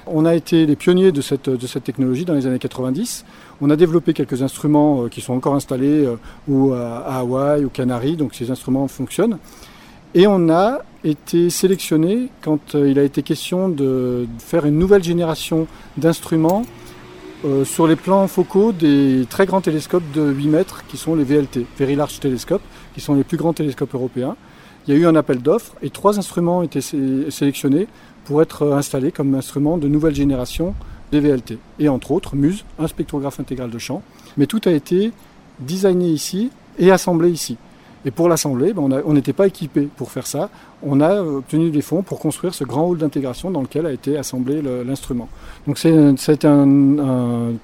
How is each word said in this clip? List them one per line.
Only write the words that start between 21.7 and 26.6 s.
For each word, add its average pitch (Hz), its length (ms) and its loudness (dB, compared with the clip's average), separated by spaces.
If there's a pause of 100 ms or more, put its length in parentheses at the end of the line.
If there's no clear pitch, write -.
Very 139 160 0
Large 143 240 -4
Telescope, 131 440 -2 (320)
qui - 80 -14
sont 147 120 0
les 139 100 2
plus - 120 -6
grands 156 160 0
télescopes 143 420 -4
européens. 127 400 -6 (520)
Il 143 80 2
y - 40 6
a - 20 4
eu 175 60 4
un 160 100 6
appel 143 240 0
d'offres 156 320 -2 (100)
et 143 60 -4
trois 208 300 0
instruments 175 400 -2
ont 180 40 0